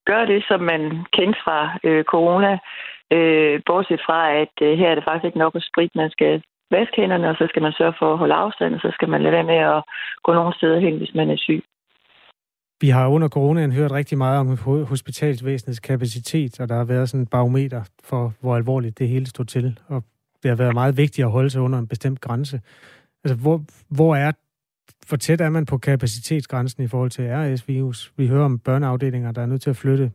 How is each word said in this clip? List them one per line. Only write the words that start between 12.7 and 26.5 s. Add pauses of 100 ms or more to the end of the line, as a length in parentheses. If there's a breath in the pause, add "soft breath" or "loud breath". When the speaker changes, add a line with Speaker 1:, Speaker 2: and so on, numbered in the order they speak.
Speaker 2:
Vi
har
under
coronaen
hørt
rigtig
meget
om
ho-,
hospitalsvæsenets
kapacitet,
og
der
har
været
sådan
et
barometer (220)
for,
hvor
alvorligt
det
hele
stod
til,
og (400)
det
har
været
meget
vigtigt
at
holde
sig
under
en
bestemt
grænse. (640 soft breath)
Altså,
hvor, (280)
hvor
er, (760)
hvor
tæt
er
man
på
kapacitetsgrænsen